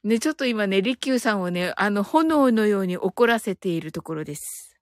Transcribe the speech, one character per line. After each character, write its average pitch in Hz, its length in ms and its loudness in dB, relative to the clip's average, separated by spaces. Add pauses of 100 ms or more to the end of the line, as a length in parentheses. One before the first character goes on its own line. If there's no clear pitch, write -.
ね、 226 160 2
ち 311 100 0
ょ - 20 0
っ 302 40 -6
と 269 100 -4
今 214 220 0
ね、 190 140 2
利 240 140 0
休 262 240 0
さ 226 140 0
ん 196 80 -2
を 180 100 -2
ね、 180 240 -2
あ 202 140 0
の、 202 120 0
炎 311 500 4
の 220 140 2
よ 208 140 2
う 190 60 0
に 180 120 -2
怒 233 300 2
ら 233 100 2
せ 202 180 -4
て - 140 -8
い 165 100 -2
る 156 120 -10
と 165 100 -10
こ 160 140 -8
ろ 156 80 -6
で 147 120 -10
す。 - 460 -16